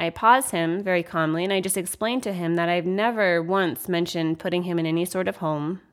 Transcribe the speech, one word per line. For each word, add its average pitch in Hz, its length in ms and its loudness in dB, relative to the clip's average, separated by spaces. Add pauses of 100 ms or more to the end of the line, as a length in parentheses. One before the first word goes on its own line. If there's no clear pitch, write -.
I 170 100 0
pause 247 400 4
him 170 320 0
very 180 220 0
calmly, 160 400 -2
and 196 80 -2
I 190 80 0
just 190 160 -2
explain 220 460 -2
to 202 100 -4
him 170 240 0
that 170 120 2
I've 175 160 2
never 196 560 2
once 175 480 0
mentioned 170 520 0
putting 175 240 -2
him 175 160 0
in 160 60 0
any 165 180 2
sort 185 240 -2
of 196 80 -4
home. 156 440 -4 (120)